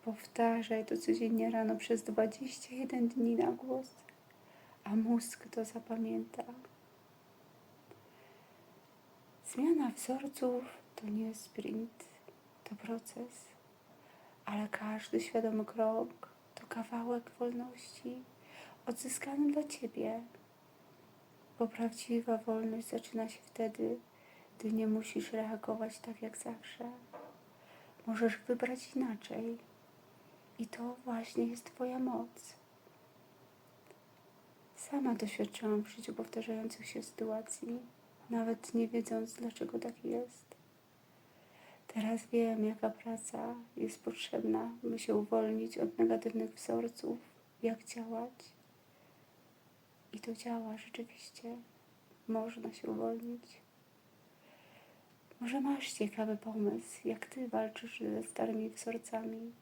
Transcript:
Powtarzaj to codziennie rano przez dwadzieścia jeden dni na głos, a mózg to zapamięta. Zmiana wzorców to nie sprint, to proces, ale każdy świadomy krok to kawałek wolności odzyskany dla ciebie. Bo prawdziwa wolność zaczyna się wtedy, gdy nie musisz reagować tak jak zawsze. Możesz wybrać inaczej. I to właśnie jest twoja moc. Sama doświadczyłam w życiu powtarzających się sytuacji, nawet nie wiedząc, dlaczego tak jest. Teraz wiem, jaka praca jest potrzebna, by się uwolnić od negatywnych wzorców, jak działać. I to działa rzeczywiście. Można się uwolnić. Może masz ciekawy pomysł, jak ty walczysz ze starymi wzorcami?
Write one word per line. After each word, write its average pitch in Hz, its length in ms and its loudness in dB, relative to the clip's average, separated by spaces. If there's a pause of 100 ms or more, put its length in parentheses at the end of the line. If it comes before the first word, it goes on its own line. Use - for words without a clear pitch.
Powtarzaj 226 800 2
to - 100 2
codziennie 226 540 4
rano 220 260 4
przez 226 260 2
dwadzieścia 226 720 0
jeden 254 340 2
dni 233 280 4
na - 160 6
głos, 262 420 -2 (920)
a 208 120 2
mózg 233 540 2
to 226 140 0
zapamięta. 226 800 -2 (3000)
Zmiana 294 440 6
wzorców 254 760 0 (320)
to 214 120 -6
nie 220 260 0
sprint, 220 720 -6 (600)
to 208 100 -8
proces, 233 720 -8 (1000)
ale 208 240 0
każdy 214 520 -2
świadomy 220 440 2
krok 220 640 0 (260)
to - 120 -14
kawałek 233 720 -2
wolności 247 840 -6 (640)
odzyskany 277 680 2
dla 294 120 4
ciebie. 226 560 -2 (1400)
Bo 233 100 4
prawdziwa 233 680 0
wolność 226 520 0
zaczyna 226 400 -2
się - 140 -12
wtedy, 226 560 0 (600)
gdy 220 140 2
nie 220 140 6
musisz - 460 2
reagować 220 680 -2
tak 226 240 -10
jak 220 160 -6
zawsze. 240 520 -8 (1160)
Możesz 220 320 4
wybrać 247 580 0
inaczej. 233 640 0 (1000)
I 226 80 -2
to 240 380 -6
właśnie 233 400 0
jest 233 200 -2
twoja 254 340 -2
moc. - 560 -2 (2250)
Sama 262 380 2
doświadczyłam 214 680 2
w 214 60 -4
życiu 226 260 -8
powtarzających 226 720 -4
się 226 160 -6
sytuacji, 220 760 -4 (520)
nawet 226 440 0
nie 233 140 6
wiedząc, 226 460 0
dlaczego 233 440 -4
tak 233 260 -6
jest. 240 520 -4 (1400)
Teraz 226 320 2
wiem, 226 380 4
jaka 220 260 2
praca 226 640 -4 (220)
jest 220 280 -4
potrzebna, 233 680 0 (120)
by 233 160 0
się 220 160 2
uwolnić 220 640 2
od - 200 0
negatywnych 226 560 4
wzorców, 233 640 0 (440)
jak 226 220 0
działać. 233 480 -6 (1800)
I 214 80 -10
to 233 120 -4
działa 226 440 -4
rzeczywiście. 233 800 -10 (720)
Można 226 440 0
się - 180 -6
uwolnić. 233 680 -2 (1800)
Może 247 200 0
masz 277 320 2
ciekawy 214 440 0
pomysł, 220 720 0
jak 226 180 -2
ty 254 220 -4
walczysz 226 520 -2
ze 220 220 0
starymi 226 480 0
wzorcami? 226 920 -6